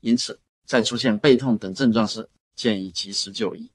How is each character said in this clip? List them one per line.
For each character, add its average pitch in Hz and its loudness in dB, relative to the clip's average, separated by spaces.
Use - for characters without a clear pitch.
因 120 2
此， - -4
在 123 2
出 120 -2
现 110 0
背 131 6
痛 120 0
等 95 -6
症 120 2
状 110 4
时， 110 -8
建 104 -2
议 95 -10
及 98 -10
时 98 -6
就 101 -4
医 113 -16